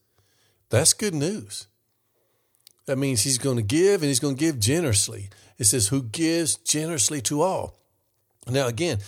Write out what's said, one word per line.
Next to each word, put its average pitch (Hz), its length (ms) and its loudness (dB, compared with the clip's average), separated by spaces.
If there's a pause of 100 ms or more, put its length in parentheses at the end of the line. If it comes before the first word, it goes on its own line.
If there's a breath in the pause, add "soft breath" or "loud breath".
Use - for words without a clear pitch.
(680)
That's 143 240 4
good 208 220 -2
news. 151 540 -4 (1160)
That 131 140 -2
means 135 240 0
he's 123 160 2
gonna 123 240 0
give, 165 400 2
and 147 60 0
he's 127 120 0
gonna 143 140 0
give 147 240 0
generously. 107 720 0 (260 loud breath)
It 123 80 -4
says, 107 240 2
"Who 135 140 0
gives 160 540 -2
generously 151 680 -2
to 147 180 -2
all." 151 380 -2 (680)
Now, 131 200 0
again, 123 420 0